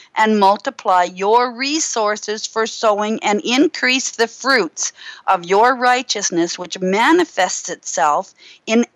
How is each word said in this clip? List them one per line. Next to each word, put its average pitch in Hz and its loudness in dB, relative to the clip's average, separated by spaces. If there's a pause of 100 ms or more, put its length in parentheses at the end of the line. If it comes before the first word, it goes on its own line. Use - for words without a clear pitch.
(160)
and 214 2
multiply 190 2
your 208 2
resources 226 -4
for 220 -2
sowing 214 -2
and 208 0
increase 254 0
the 226 -2
fruits 233 -2 (340)
of 185 0
your 220 4
righteousness, 226 -2
which 180 -10
manifests 202 0
itself 165 -2 (320)
in 226 2 (120)